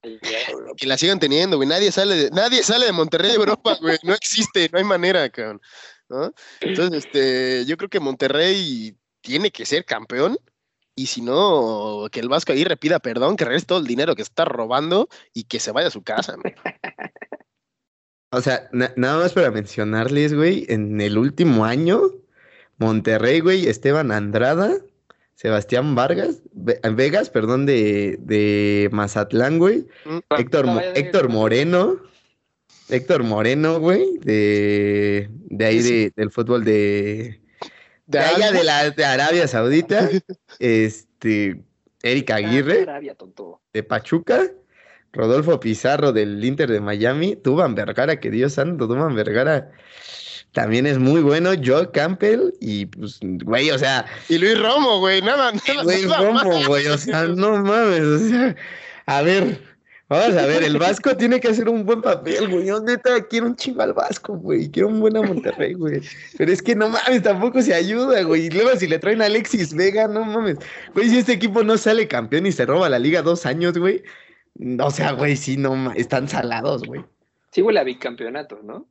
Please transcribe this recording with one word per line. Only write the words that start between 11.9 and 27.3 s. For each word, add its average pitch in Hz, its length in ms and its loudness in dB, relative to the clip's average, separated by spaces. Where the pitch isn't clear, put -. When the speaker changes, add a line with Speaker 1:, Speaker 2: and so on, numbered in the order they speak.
Speaker 2:
que - 80 -12
el 117 100 -6
Vasco 156 220 -2
Aguirre 151 260 0
pida 156 220 0
perdón, 131 380 -2
que 165 80 -2
regrese 139 220 -2
todo 262 120 0
el 147 80 -4
dinero 131 300 -2
que 107 60 -10
está - 220 -4
robando 143 640 -2
y 113 120 -10
que - 160 -8
se 117 100 -6
vaya 151 160 -2
a - 60 -2
su 101 100 -14
casa, 110 340 -6
¿no? 90 60 -18
Speaker 3:
O 127 80 0
sea, 127 320 -2
na-, 123 240 -2
nada 131 220 0
más 180 140 0
para 160 180 4
mencionarles, 113 840 -2
güey, 165 340 2
en 107 320 -2
el 104 180 0
último 139 460 2
año, 165 360 2
Monterrey, 110 640 2
güey, 185 260 2
Esteban 139 460 0
Andrada, 120 600 0
Sebastián 120 600 0
Vargas, 175 480 0
Ve-, 110 280 -2
Vegas, 147 380 0